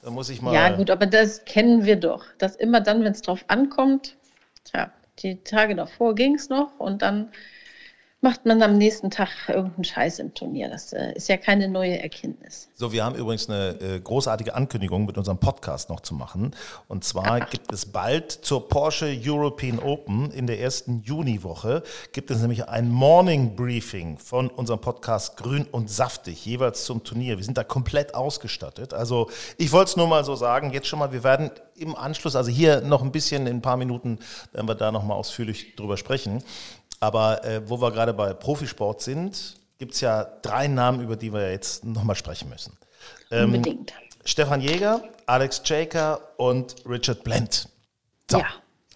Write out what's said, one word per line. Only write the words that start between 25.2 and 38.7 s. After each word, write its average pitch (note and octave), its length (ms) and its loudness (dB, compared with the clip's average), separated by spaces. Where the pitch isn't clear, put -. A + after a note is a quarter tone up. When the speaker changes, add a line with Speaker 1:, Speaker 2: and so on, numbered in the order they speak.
Speaker 1:
Grün C3+ 360 -4
und A2 180 -4
Saftig, G#2 560 -4
jeweils A#2+ 380 -2
zum A#2 180 -4
Turnier. A#2 360 -4
Wir F#2 60 -6
sind A#2+ 140 -2
da A2+ 60 -2
komplett - 500 -2
ausgestattet. - 800 -8
Also A#2+ 360 0
ich D3+ 140 0
wollte F#3 180 8
es - 60 -2
nur E3+ 100 4
mal D#3+ 160 4
so C3+ 140 -4
sagen, B2 360 0
jetzt C3+ 140 -6
schon D3+ 140 -4
mal, C#3+ 100 -2
wir B2 140 -8
werden C#3 260 4
im D#3+ 220 -10
Anschluss, C3+ 400 -4
also A#2+ 160 2
hier D3 300 6
noch C#3 200 4
ein C3+ 80 -2
bisschen, C#3 380 -2
in A#2+ 80 -2
ein A#2 60 -4
paar B2+ 160 2
Minuten A#2+ 420 -4
werden A2 160 -6
wir A2 80 0
da G#2+ 160 0
noch G#2+ 100 -2
mal G#2 120 -2
ausführlich G#2+ 600 -8
drüber G2+ 220 -4
sprechen. B2+ 480 -4
Aber, A2 440 2
äh, A2 240 -4
wo A#2+ 140 -4
wir A#2+ 80 2
gerade A2+ 240 0
bei G2+ 180 0
Profisport C3+ 720 -6